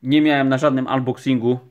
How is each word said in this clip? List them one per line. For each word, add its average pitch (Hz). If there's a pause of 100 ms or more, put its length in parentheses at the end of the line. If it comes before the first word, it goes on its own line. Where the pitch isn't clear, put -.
nie 143
miałem 143
na 131
żadnym 131
unboxingu. 127 (120)